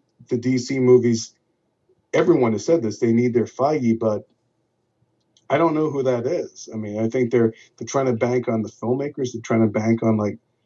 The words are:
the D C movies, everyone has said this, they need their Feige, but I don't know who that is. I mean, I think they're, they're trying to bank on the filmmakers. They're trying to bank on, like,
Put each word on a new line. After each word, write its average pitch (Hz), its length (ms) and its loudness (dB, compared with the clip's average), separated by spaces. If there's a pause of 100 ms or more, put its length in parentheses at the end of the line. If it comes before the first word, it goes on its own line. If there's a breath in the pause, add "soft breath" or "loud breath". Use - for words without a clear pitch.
(280)
the 127 100 -4
D 127 200 -2
C 135 220 -4
movies, 120 540 4 (760)
everyone 139 400 4
has 104 140 -4
said 120 160 2
this, 107 160 -6
they 117 140 2
need 120 200 2
their 113 120 2
Feige, 127 540 0
but 107 280 -2 (1200)
I 139 100 2
don't 160 160 2
know 156 160 0
who 139 140 -4
that 127 220 0
is. - 460 -6
I 110 40 -10
mean, 107 220 -6
I 113 100 0
think 123 220 0
they're, 113 220 2 (260 loud breath)
they're 117 80 -14
trying 135 200 -2
to 123 80 0
bank 123 340 -2
on 113 140 -2
the 104 60 -6
filmmakers. 131 640 -4
They're 113 100 -12
trying 113 180 0
to 113 80 4
bank 110 340 0
on, 110 140 2
like, 104 220 -4 (280)